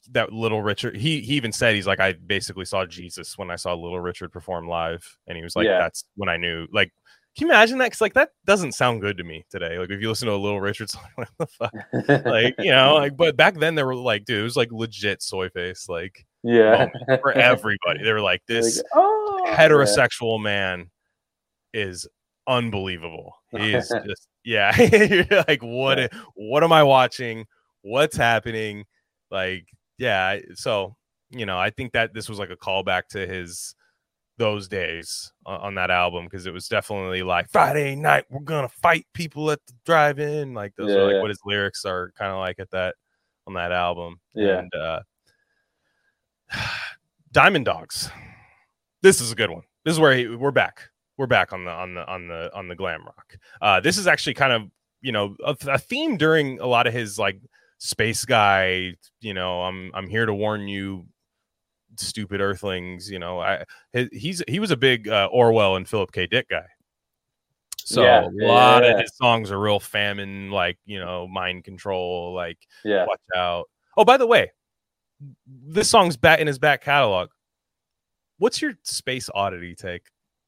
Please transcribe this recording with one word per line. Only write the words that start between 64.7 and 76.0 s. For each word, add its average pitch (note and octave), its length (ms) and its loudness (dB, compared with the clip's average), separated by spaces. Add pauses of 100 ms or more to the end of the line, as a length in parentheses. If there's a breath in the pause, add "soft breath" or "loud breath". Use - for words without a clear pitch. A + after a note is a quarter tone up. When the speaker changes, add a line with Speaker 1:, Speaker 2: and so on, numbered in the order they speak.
Speaker 1:
a C#3+ 60 2
big, A#2+ 300 2
uh, G2+ 240 2
Orwell A2+ 440 4
and F2+ 120 -6
Philip G2+ 240 -4
K. F2+ 160 -4
Dick A#2 220 -2
guy. E2+ 160 -4 (1120)
So - 260 0
Speaker 2:
Yeah, A#2 220 8
Speaker 1:
a F2+ 80 -6
Speaker 2:
yeah, G#2+ 140 -2
Speaker 1:
lot B2 360 8
Speaker 2:
yeah, B2 80 6
Speaker 1:
of A2 60 4
Speaker 2:
yeah. - 60 2
Speaker 1:
his A2 120 -10
songs A#2 360 0
are G2 80 -4
real G#2 200 2
famine, G2 720 -6
like, F2+ 340 -2
you G2+ 140 -12
know, F2+ 280 -8
mind F2+ 360 -8
control, F2+ 720 -6
like, F2 240 -8 (260 soft breath)
Speaker 2:
Yeah. G2+ 240 0
Speaker 1:
watch F#2 140 -4 (140)
out. F2 300 -2 (320)
Oh, G#3+ 80 6
by B3 120 8
the B3+ 100 0
way, F#3 240 4 (960)
this C#3+ 420 -2
song's F3+ 280 4